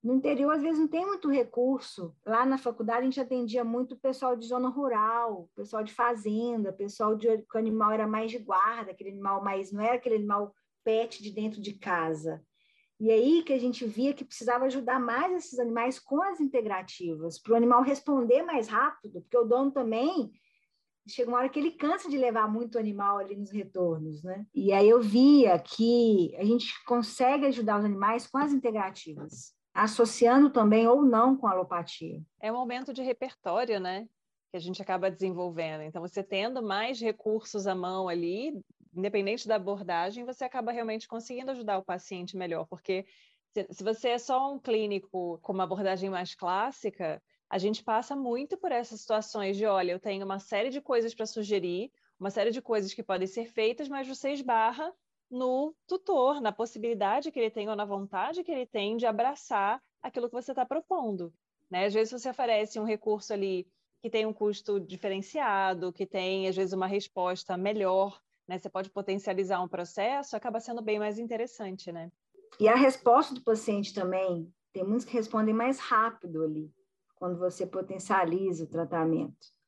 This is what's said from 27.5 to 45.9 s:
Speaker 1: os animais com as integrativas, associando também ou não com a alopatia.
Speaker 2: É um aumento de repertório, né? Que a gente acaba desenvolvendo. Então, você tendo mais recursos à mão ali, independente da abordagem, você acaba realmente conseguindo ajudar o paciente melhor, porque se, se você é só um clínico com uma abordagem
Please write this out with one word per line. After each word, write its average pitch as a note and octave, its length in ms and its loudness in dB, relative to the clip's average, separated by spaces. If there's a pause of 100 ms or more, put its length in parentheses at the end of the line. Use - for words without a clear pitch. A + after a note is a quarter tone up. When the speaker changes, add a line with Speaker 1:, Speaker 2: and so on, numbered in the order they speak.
Speaker 1:
os G#3 60 2
animais G#3 420 0
com - 100 -4
as C#4+ 140 2
integrativas, D#3 1000 -4 (200)
associando A#3 760 6
também A3+ 360 6
ou B3 160 8
não B3+ 360 6
com A#3+ 100 0
a G3 40 2
alopatia. F3 680 -4 (200)
Speaker 2:
É A3 100 -4
um A#3 60 -4
aumento B3+ 360 -6
de B3+ 80 -8
repertório, A#3+ 760 -2
né? F#3+ 300 -6 (420)
Que F#3 60 -8
a - 20 -4
gente F3+ 220 -8
acaba F#3 280 0
desenvolvendo. E3+ 760 -4
Então, D#3 180 -10
você F#3+ 200 -6
tendo G#3+ 400 -4
mais A3 380 -4
recursos A3 640 -4
à G3 80 0
mão F#3 360 -4
ali, F#3 520 -4 (320)
independente G3+ 540 -2
da A3 80 2
abordagem, F#3+ 680 -4
você B3+ 180 -10
acaba B3 280 -6
realmente A3+ 360 -6
conseguindo B3 440 -10
ajudar G#3+ 260 -4
o F#3+ 80 -6
paciente F3+ 500 -10
melhor, E3 320 -6
porque F#3+ 380 -4 (480)
se, G3 180 -6
se - 120 -14
você A3+ 260 -2
é A#3+ 80 0
só C4 360 -2
um C4+ 60 -10
clínico G3 840 -4
com - 120 -8
uma F#3+ 100 -2
abordagem F#3+ 460 -2